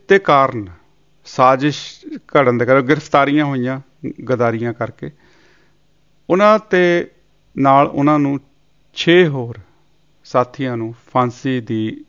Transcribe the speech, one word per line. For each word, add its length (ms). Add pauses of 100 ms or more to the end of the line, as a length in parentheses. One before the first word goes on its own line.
ਦੇ 100
ਕਾਰਨ, 500 (560)
ਸਾਜ਼ਿਸ਼ 800 (100)
ਘੜਨ 420
ਦੇ 80
ਕਾਰਨ 160
ਗ੍ਰਿਫਤਾਰੀਆਂ 640
ਹੋਈਆਂ 360 (500)
ਗਦਾਰੀਆਂ 420
ਕਰਕੇ। 380 (1200)
ਉਹਨਾਂ 280
ਤੇ 520 (480)
ਨਾਲ 280
ਉਹਨਾਂ 320
ਨੂੰ 220 (540)
ਛੇ 340
ਹੋਰ 300 (640)
ਸਾਥੀਆਂ 520
ਨੂੰ 180 (180)
ਫਾਂਸੀ 480
ਦੀ 480